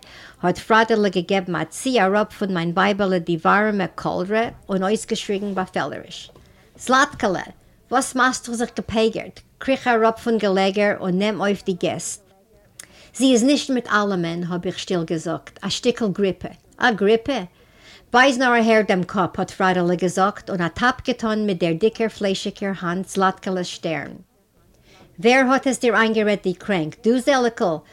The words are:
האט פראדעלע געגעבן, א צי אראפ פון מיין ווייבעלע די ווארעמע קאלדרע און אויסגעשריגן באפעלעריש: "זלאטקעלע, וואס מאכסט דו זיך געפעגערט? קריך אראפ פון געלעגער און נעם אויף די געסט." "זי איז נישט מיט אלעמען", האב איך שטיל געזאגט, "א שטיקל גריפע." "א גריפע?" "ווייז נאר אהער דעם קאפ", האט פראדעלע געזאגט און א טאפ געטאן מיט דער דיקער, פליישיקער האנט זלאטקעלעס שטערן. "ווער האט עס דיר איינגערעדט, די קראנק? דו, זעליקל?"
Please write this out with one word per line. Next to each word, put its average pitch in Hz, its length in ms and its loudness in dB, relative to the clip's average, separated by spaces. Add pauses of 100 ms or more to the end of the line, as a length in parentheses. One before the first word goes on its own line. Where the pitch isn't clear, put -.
(420)
האט 180 160 0
פראדעלע 220 500 4
געגעבן, 180 480 -2
א 156 80 -2
צי 247 360 -2
אראפ 208 320 2
פון 190 220 -4
מיין 170 200 -2
ווייבעלע 190 440 2
די 170 180 -2
ווארעמע 196 500 2
קאלדרע 196 640 -2 (200)
און 190 140 -2
אויסגעשריגן 202 720 -4
באפעלעריש: - 760 -8 (480)
"זלאטקעלע, 262 640 0 (480)
וואס 254 240 0
מאכסט 254 340 0
דו 233 60 -6
זיך 226 220 -4
געפעגערט? 220 640 -2 (180)
קריך 262 300 -2
אראפ 226 300 4
פון 226 200 0
געלעגער 196 640 2
און 185 180 0
נעם 202 220 -2
אויף 196 240 -2
די 196 80 -2
געסט." - 580 -6 (840)
"זי 262 180 4
איז 226 120 4
נישט 277 260 2
מיט 247 180 -2
אלעמען", 180 600 0
האב 180 180 -4
איך 180 120 -6
שטיל 170 260 -2
געזאגט, 160 580 -6
"א 196 60 -6
שטיקל 240 400 -2
גריפע." 190 400 -2 (300)
"א 247 120 2
גריפע?" 226 520 0 (720)
"ווייז 247 260 6
נאר 262 100 2
אהער 226 400 4
דעם 185 140 2
קאפ", 175 360 -2
האט 185 120 -4
פראדעלע 180 440 2
געזאגט 185 560 0
און 180 100 -4
א 170 80 0
טאפ 247 260 0 (120)
געטאן 214 400 -2
מיט 185 140 -2
דער 170 200 2
דיקער, 220 280 0
פליישיקער 196 720 -4
האנט 180 280 -4
זלאטקעלעס 190 580 -2
שטערן. - 460 -8 (1040)
"ווער 247 340 4
האט 269 140 0
עס 262 140 0
דיר 226 160 2
איינגערעדט, 214 460 2
די 185 120 0
קראנק? 160 500 -4
דו, 240 140 4
זעליקל?" 233 580 0 (160)